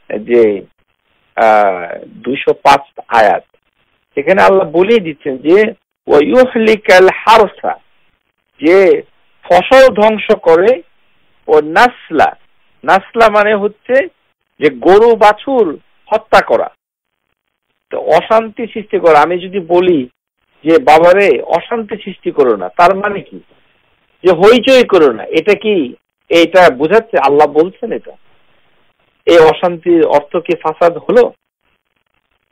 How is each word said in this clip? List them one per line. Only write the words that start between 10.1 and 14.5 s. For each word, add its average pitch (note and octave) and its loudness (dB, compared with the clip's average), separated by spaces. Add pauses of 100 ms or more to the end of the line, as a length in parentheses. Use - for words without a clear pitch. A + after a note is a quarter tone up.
করে, F#3+ 0 (680)
ও D3+ 2
নাসলা, D#3+ -2 (460)
নাসলা G3 0
মানে G#3 0
হচ্ছে A#3+ -4 (520)